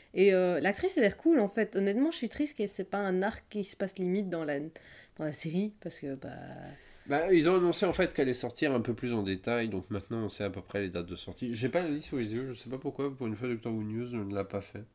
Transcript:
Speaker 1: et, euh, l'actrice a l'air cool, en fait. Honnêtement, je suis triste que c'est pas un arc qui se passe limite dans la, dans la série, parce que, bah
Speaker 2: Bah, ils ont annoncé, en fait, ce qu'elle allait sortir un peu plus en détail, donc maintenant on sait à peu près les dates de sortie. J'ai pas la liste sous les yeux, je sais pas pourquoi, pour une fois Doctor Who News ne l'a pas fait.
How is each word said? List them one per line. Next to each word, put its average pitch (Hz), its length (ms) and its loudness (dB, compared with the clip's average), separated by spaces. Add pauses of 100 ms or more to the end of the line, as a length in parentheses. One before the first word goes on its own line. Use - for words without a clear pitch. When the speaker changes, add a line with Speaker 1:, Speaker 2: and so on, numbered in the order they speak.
(140)
Speaker 1:
et, 190 200 8
euh, 180 260 4
l'actrice 202 380 0
a 294 40 6
l'air 202 160 4
cool, 320 220 6
en 208 80 6
fait. 214 280 -2
Honnêtement, 202 360 2
je - 60 -6
suis 226 120 -4
triste 294 280 -4
que 208 100 0
c'est 196 160 -6
pas 196 160 -4
un 185 240 2
arc 220 260 -4
qui 208 140 -4
se - 120 -14
passe 190 220 -6
limite 185 320 0
dans 165 140 -2
la, 147 160 -2
dans 151 100 -6 (560)
la 151 80 -4
série, 185 480 -2
parce - 180 -10
que, 139 160 -6
bah 135 140 -12 (800)
Speaker 2:
Bah, 156 260 4
ils 165 160 8
ont 185 60 8
annoncé, 175 320 4
en 165 60 4
fait, 180 160 4
ce - 60 -10
qu'elle 151 120 4
allait 123 80 4
sortir - 380 0
un 123 80 2
peu 117 120 0
plus 120 200 -2
en 107 100 2
détail, 113 460 0
donc 98 200 -4
maintenant 107 360 -4
on 101 40 -4
sait - 140 -6
à 101 80 -2
peu 95 100 -10
près 101 200 -4
les 98 80 -2
dates 87 180 -4
de 90 80 -8
sortie. 117 400 -8
J'ai 117 140 -2
pas 175 120 0
la 175 80 -2
liste 147 200 -4
sous 147 80 -4
les 110 160 -2
yeux, 127 200 -6
je 113 60 -14
sais 120 100 -16
pas 127 80 -6
pourquoi, 139 380 -4
pour 131 100 -6
une 110 100 -2
fois 113 120 -6
Doctor 117 260 -4
Who 110 80 -2
News 110 280 -4
ne 101 260 -4
l'a 98 80 0
pas 98 180 -6
fait. 101 220 -12 (120)